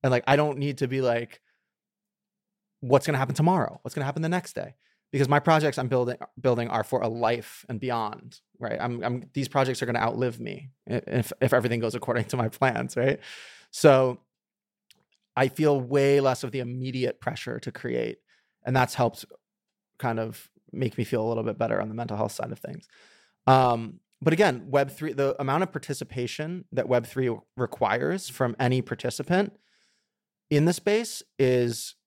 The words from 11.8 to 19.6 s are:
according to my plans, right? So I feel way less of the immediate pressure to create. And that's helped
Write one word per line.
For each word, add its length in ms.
according 300
to 120
my 100
plans, 480
right? 240
So 480
I 120
feel 340
way 400
less 220
of 80
the 80
immediate 600
pressure 400
to 120
create. 480
And 120
that's 180
helped 320